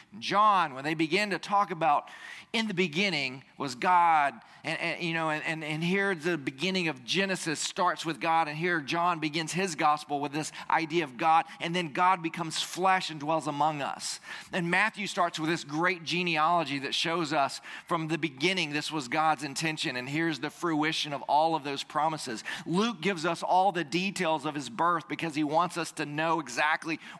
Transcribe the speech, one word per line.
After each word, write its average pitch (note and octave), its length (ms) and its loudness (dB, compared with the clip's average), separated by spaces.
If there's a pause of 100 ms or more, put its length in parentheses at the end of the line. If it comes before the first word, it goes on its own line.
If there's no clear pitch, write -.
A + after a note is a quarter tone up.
(120)
and - 80 -16
John F3+ 540 4
when C3 100 -10
they D#3+ 120 0
begin E3 340 2
to F3+ 80 0
talk G3+ 320 2
about, D#3+ 400 2 (440)
"In A3+ 140 0
the G#3 60 -4
beginning D#3 720 0 (160)
was B2+ 160 -4
God," D#3+ 580 6 (340)
and, D#3 140 -2
and, D#3+ 200 -2
you E3 120 -2
know, D#3+ 160 0
and, D3+ 160 0
and, D#3 180 -2
and D#3 180 -4
here G3 320 2
the E3 240 -2
beginning D#3+ 520 -2
of B2+ 160 -8
Genesis E3 520 0
starts F3 480 0
with D#3 140 -4
God, E3 300 2
and D3 80 -6
here E3+ 240 0
John E3+ 400 0
begins D#3+ 320 -2
his F3+ 220 -2
gospel D3 440 0
with C#3 140 -4
this D3+ 180 -4 (180)
idea D#3+ 360 2
of B2+ 100 -12
God, D#3+ 300 4 (160)
and E3+ 120 -4
then E3+ 200 -2
God F3+ 280 4
becomes D#3+ 400 -4
flesh F#3 480 0
and D#3+ 80 -8
dwells D3+ 300 -2
among D3 340 0
us. - 380 -6 (320)
And F3 180 -2
Matthew G3 380 2
starts F3 320 0
with D#3+ 100 0
this E3 140 0
great E3 400 0
genealogy D#3+ 760 2
that C3 140 -6
shows E3 380 0
us C#3 300 0 (240)
from D#3+ 240 -2
the D#3+ 80 0
beginning D#3 560 0
this D3+ 180 -4
was D3+ 160 -4
God's D3+ 380 0
intention, D3+ 500 -4
and B2 140 -6
here's D#3 300 0
the D3 100 -4
fruition D3+ 640 0
of C3 160 -6
all D#3+ 260 4
of C#3+ 80 -2
those C#3 200 -4
promises. D3+ 600 -2 (220)
Luke G3+ 340 2
gives E3+ 260 -2
us E3+ 180 0
all F#3+ 280 4
the E3+ 140 -2
details E3 600 0
of D3+ 80 -2
his C#3 160 -6
birth D#3+ 380 0
because D#3 260 -4
he D3+ 120 0
wants E3 320 0
us D#3+ 160 -4
to D3+ 120 -4
know D#3+ 360 0
exactly D3+ 580 0 (200)